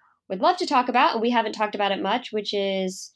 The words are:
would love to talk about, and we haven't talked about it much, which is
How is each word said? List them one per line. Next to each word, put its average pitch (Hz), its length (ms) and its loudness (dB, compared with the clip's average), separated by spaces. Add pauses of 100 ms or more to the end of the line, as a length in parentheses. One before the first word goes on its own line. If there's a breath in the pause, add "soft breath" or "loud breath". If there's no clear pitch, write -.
(280 soft breath)
would 190 140 -6
love 359 160 4
to 359 80 -4
talk 254 240 2
about, 254 240 4
and 214 80 -2
we 233 80 2
haven't 226 240 0
talked 214 200 -2
about 202 160 0
it 190 120 -2
much, 226 320 -2
which 208 180 -4
is 190 640 -2